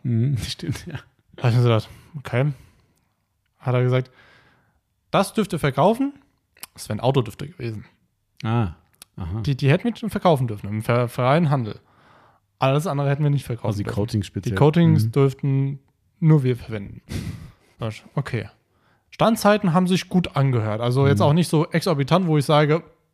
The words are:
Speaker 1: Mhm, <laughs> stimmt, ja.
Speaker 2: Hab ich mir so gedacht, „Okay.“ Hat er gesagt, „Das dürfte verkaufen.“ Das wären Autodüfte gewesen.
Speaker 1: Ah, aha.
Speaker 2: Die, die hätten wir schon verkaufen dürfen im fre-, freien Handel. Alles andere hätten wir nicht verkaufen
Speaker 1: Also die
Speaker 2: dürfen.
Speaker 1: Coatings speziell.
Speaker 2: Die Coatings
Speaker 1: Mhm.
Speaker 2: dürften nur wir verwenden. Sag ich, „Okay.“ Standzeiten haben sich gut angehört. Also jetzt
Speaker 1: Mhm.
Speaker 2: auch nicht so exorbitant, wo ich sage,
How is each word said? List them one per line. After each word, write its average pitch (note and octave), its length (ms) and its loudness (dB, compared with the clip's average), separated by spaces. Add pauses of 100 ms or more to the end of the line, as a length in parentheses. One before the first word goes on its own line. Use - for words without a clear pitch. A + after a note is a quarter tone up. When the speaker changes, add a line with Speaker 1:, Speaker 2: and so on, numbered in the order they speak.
Speaker 1:
Mhm, B2 360 0
<laughs> - 80 -6
stimmt, - 400 -8
ja. D3+ 120 -12 (400)
Speaker 2:
Hab B2 120 0
ich A2+ 60 2
mir B2 60 4
so A#2+ 60 4
gedacht, A2+ 200 2 (300)
„Okay.“ C3+ 340 -2 (1080)
Hat B2 160 -2
er B2 80 2
gesagt, B2+ 280 0 (1000)
„Das F#3 220 0
dürfte F3+ 260 -2
verkaufen.“ G#3+ 540 0 (640)
Das - 140 -16
wären G#2+ 120 -6
Autodüfte B2+ 480 -2
gewesen. A#2 360 -10 (600)
Speaker 1:
Ah, A2 300 -2 (420)
aha. G2 260 -8
Speaker 2:
Die, C3 140 -2
die C3+ 140 0
hätten E3+ 140 2
wir A#3 120 -2
schon G#3+ 140 -8
verkaufen D3+ 380 2
dürfen G#2 200 -10
im G#2+ 140 -4
fre-, A#2+ 260 0
freien C#3 420 0
Handel. B2+ 300 -4 (800)
Alles C#3 280 0
andere C#3+ 240 -2
hätten C#3+ 120 -2
wir D3 80 2
nicht C#3+ 140 0
verkaufen A#2 240 -8
Speaker 1:
Also G2+ 100 -2
die G2+ 60 -6
Speaker 2:
dürfen. A2 120 -6
Speaker 1:
Coatings G#2 300 -2
speziell. - 260 -6
Speaker 2:
Die F#2+ 60 -4
Coatings D#3 480 4
Speaker 1:
Mhm. A2+ 60 -4
Speaker 2:
dürften C#3 680 0 (420)
nur D#3 220 6
wir B2 140 0
verwenden. - 460 -12 (760)
Sag A2 140 -6
ich, - 120 -18 (100)
„Okay.“ A#2+ 340 -6 (640)
Standzeiten G#3 640 2
haben F#3 120 4
sich F3+ 220 0
gut - 280 -2
angehört. A2+ 440 0
Also B2+ 260 2
jetzt C#3 120 4
Speaker 1:
Mhm. F3 60 4
Speaker 2:
auch C#3+ 100 4
nicht F3 140 2
so D#3 220 0
exorbitant, E3 560 0
wo D#3 120 2
ich C3+ 80 0
sage, D3+ 360 2 (320)